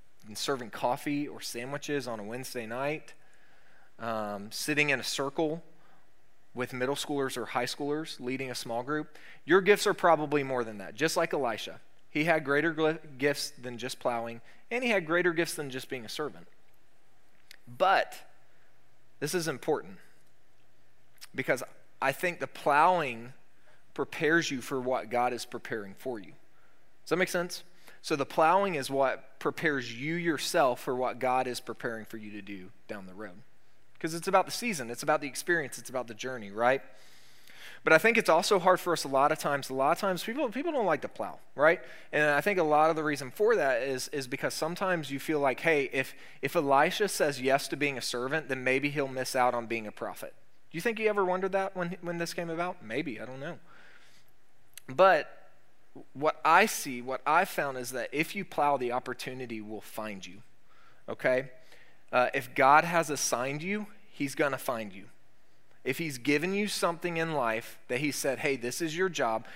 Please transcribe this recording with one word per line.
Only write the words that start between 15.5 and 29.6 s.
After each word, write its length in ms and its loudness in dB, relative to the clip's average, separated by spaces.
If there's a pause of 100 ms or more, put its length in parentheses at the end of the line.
than 160 -6
just 200 -6
being 160 -6
a 40 -12
servant. 380 -6 (1200)
But 480 4 (1040)
this 140 -4
is 140 0
important, 500 -2 (1400)
because 300 0 (380)
I 100 4
think 280 -2
the 80 -4
plowing 840 4 (600)
prepares 580 2
you 100 -4
for 180 -2
what 300 0
God 240 4
is 120 -6
preparing 480 -6
for 260 -6
you. 140 -14 (680)
Does 60 -12
that 80 4
make 120 4
sense? 340 -2 (380)
So 140 0
the 100 2
plowing 500 4
is 140 -2
what 500 0
prepares 540 0